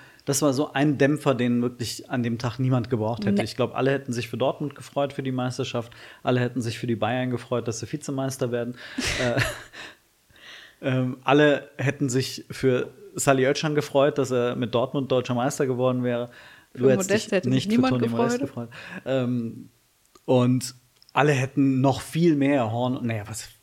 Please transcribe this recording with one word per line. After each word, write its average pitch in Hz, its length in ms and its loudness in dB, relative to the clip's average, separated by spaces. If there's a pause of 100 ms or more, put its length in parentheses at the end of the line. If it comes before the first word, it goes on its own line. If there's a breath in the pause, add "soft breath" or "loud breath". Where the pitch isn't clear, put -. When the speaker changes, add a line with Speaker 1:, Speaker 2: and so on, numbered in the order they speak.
(260 loud breath)
Speaker 1:
das 139 160 0
war 147 120 4
so 135 200 -2
ein 143 240 2
Dämpfer, 139 360 2
den 120 280 2
wirklich 120 500 -6
an 123 100 -2
dem 117 160 -2
Tag 113 220 -4
niemand 127 320 0
gebraucht 113 300 -2
hätte. 202 160 2
Speaker 2:
Nee. 185 80 0
Speaker 1:
Ich 113 100 -10
glaub, 117 180 0
alle 127 180 0
hätten 139 220 -4
sich 117 140 -4
für 123 100 -8
Dortmund 135 380 -2
gefreut 139 380 -4
für 139 100 -6
die 131 80 -4
Meisterschaft, 127 600 -4 (280 loud breath)
alle 127 200 2
hätten 123 200 -2
sich 113 160 -6
für 123 100 -6
die 117 100 0
Bayern 127 340 -2
gefreut, 120 360 -4
dass 113 120 -6
sie - 120 -10
Vizemeister 135 600 -4
werden. 120 240 -4 (220 loud breath)
<laughs> - 240 -4
Äh, 120 200 0 (1400 loud breath)
ähm, 131 420 0
alle 143 540 4
hätten 139 320 -2
sich 131 420 -4
für 131 400 0 (240)
Salih 131 320 4
Özcan 151 260 0
gefreut, 147 440 2
dass 127 140 0
er 123 240 2
mit 120 200 -2
Dortmund 127 360 0
deutscher 127 220 2
Meister 131 320 0
geworden 127 380 0
wäre. 120 260 -2 (440 loud breath)
Speaker 2:
Für - 60 -16
Speaker 1:
Du 123 100 6
hättest 190 200 2
Speaker 2:
Modest 208 160 2
Speaker 1:
dich - 60 -8
Speaker 2:
hätte 180 180 0
Speaker 1:
nicht 127 140 2
Speaker 2:
sich 202 80 -2
niemand 254 240 4
Speaker 1:
für 247 40 0
Toni 240 80 2
Speaker 2:
gefreut. 233 180 -2
Speaker 1:
Modest 240 160 0
gefreut. 117 280 -8 (360 loud breath)
Ähm, 123 640 -2 (560)
und 127 500 2 (380)
alle 147 200 4
hätten 135 480 0
noch 131 180 2
viel 160 380 2
mehr 135 340 2
Horn, 123 340 -2
naja, 110 220 -4
was 110 140 -12 (220)